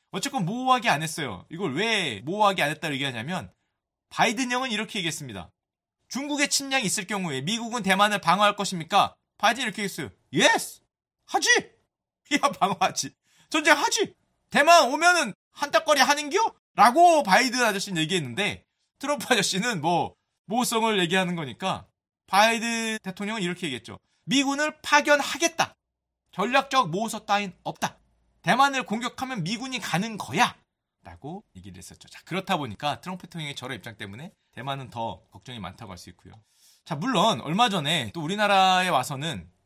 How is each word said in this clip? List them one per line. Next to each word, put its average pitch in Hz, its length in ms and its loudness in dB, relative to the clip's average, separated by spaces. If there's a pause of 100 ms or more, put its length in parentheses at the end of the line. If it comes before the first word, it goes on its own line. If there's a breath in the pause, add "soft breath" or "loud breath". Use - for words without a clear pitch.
(100)
어쨌건 240 360 -4
모호하게 247 420 0
안 151 160 2
했어요. 135 440 -8
이걸 165 280 -4
왜 185 460 -2
모호하게 190 420 2
안 147 60 2
했다고 151 240 -6
얘기하냐면 131 580 -6 (560)
바이든 233 420 0
형은 254 220 -2
이렇게 220 260 -4
얘기했습니다. 135 540 -8 (560)
"중국의 277 420 -2
침략이 269 360 -2
있을 180 200 -4
경우에 175 360 -4
미국은 226 420 -4
대만을 196 360 2
방어할 202 360 4
것입니까?" 180 580 0 (240)
바이든이 233 260 0
이렇게 220 180 -6
얘기했어요. 170 280 -6 (220)
"예스! 262 480 2 (460)
하지! 381 220 0 (760)
<laughs> - 80 0
야, 285 240 2
방어하지. 190 560 -2 (340 soft breath)
전쟁하지! 320 640 2 (360)
대만 294 400 6
오면은 311 440 2 (180)
한따거리 302 480 2
하는겨?" 294 520 2 (220)
라고 311 480 8
바이든 240 420 4
아저씨는 196 380 -2
얘기했는데 156 640 -4 (320)
트럼프 277 340 -2
아저씨는 202 480 0
뭐 156 360 -2 (300)
모호성을 226 520 0
얘기하는 180 380 0
거니까 151 500 -6 (400)
바이든 226 760 0
대통령은 202 400 -6
이렇게 175 240 -4
얘기했죠. 117 320 -10 (260)
"미군을 277 580 0
파견하겠다. 294 920 2 (560)
전략적 254 600 0
모호성 214 360 -6
따윈 202 260 0 (120)
없다. - 340 -6 (440)
대만을 262 420 2
공격하면 247 580 -6
미군이 240 380 -6
가는 208 360 -4
거야." 180 380 0 (480)
라고 139 400 -16 (140)
얘기를 92 220 -18
했었죠. - 300 -20
자, - 160 -20
그렇다 190 320 -4
보니까 139 440 -6
트럼프 185 260 -10
대통령의 147 300 -10
저런 127 200 -8
입장 107 200 -14
때문에 117 360 -14 (200)
대만은 135 380 -10
더 113 320 -8 (100)
걱정이 123 260 -16
많다고 95 320 -14
할 90 80 -14
수 - 120 -20
있고요. 90 220 -20 (520 soft breath)
자, 170 100 -8
물론 190 460 2
얼마 196 280 0
전에 151 460 -2
또 170 80 -8
우리나라에 190 680 2
와서는 135 600 -4 (160)